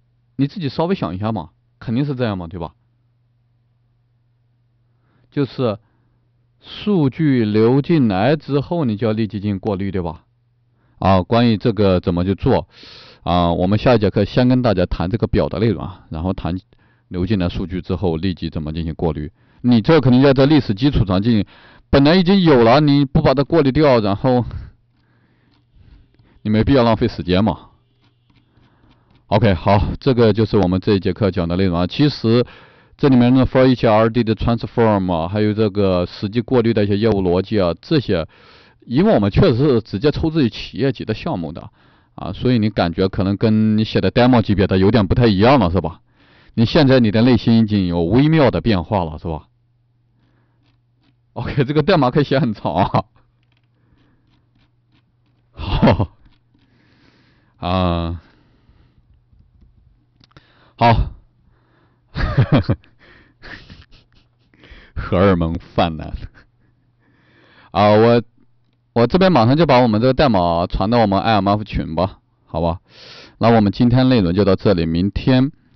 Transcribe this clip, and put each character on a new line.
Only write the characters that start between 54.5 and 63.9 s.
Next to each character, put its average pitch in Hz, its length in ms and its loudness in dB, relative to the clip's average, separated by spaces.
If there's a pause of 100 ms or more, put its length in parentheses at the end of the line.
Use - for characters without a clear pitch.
好， - 640 0 (1400)
啊， 85 640 -2 (2500)
好， 117 320 4 (1000)
<laughs> - 640 0 (2250)